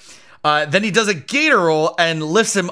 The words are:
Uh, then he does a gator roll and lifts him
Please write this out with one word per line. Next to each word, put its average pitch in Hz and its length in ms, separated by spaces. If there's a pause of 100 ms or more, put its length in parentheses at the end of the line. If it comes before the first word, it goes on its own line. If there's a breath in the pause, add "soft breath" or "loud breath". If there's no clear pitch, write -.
(440 loud breath)
Uh, 151 200
then 156 180
he 214 80
does 202 180
a 208 60
gator 277 460
roll 160 380
and 165 240
lifts 202 340
him 180 160